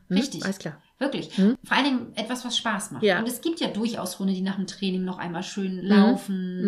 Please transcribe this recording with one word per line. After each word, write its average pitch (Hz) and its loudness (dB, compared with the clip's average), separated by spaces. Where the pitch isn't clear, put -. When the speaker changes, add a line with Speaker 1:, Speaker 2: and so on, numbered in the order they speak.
Speaker 1:
mhm. 185 4
Speaker 2:
richtig. 226 0
Speaker 1:
Alles 190 -2
klar. 156 -10
Speaker 2:
Wirklich. 220 -4
Speaker 1:
Mhm. 202 4
Speaker 2:
Vor - 0
allen 262 4
Dingen 254 0
etwas, 247 -6
was 240 -4
Spaß 208 -4
macht. 135 -6
Speaker 1:
Ja. 190 4
Speaker 2:
Und 220 0
es 240 -6
gibt 339 -2
ja 240 0
durchaus 208 -4
Hunde, 196 2
die 185 -2
nach 190 -2
dem 185 -2
Training 185 -2
noch 180 -4
einmal 170 -6
schön 190 -4
Speaker 1:
Mhm. 180 -6
Speaker 2:
laufen, 196 4